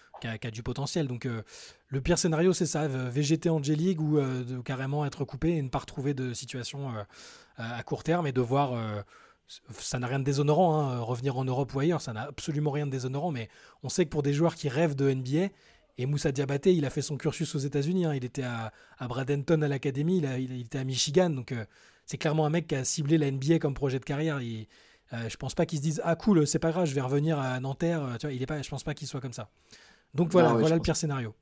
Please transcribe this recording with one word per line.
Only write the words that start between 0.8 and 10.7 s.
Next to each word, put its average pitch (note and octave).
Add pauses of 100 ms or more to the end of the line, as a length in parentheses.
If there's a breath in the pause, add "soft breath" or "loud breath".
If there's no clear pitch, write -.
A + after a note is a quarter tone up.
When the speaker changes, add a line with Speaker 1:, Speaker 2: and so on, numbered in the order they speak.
Speaker 1:
Donc, B2
euh, A#2 (480 loud breath)
le C3+
pire E3
scénario, F3
c'est F3
ça, D3+
euh, C3
V C3+
G D#3
T E3+
en D#3+
J-League D#3
ou, D3+
euh, C3
de B2+
carrément C3+
être C3+
coupé D3
et E3
ne C3+
pas B2+
retrouver C#3+
de B2+
situation, B2+
euh, G#2 (540 loud breath)
à, A#2
à A#2
court -
terme E3+
et C#3
devoir, B2+
euh, A2 (760 loud breath)
ça -
n'a A#2+
rien C3+
de C3+
déshonorant, D3+